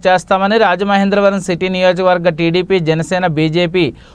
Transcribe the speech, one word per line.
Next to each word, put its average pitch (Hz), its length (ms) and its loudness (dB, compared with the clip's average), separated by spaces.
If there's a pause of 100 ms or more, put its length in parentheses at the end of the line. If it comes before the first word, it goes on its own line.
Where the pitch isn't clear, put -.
చేస్తామని 190 500 2
రాజమహేంద్రవరం 196 840 2
సిటీ 185 280 -4
నియోజకవర్గ 185 600 0
టీడీపీ, 170 500 0
జనసేన, 165 480 -2
బీజేపీ 160 640 -2 (220)